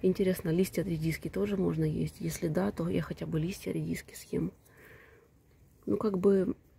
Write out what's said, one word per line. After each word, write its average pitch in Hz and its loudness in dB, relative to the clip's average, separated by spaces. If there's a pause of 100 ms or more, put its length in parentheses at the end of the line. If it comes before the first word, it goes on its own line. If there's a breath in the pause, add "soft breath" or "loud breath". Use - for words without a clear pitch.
Интересно, 185 2
листья 180 2
от - -2
редиски 160 -2
тоже 202 -2
можно 165 2
есть? 156 -2
Если 165 -4
да, 180 0
то 170 -4
я 185 0
хотя - -6
бы 160 -2
листья 180 -4
редиски 165 -6
съем. - -4 (1300 loud breath)
Ну, 202 0
как 202 0
бы 190 4 (240)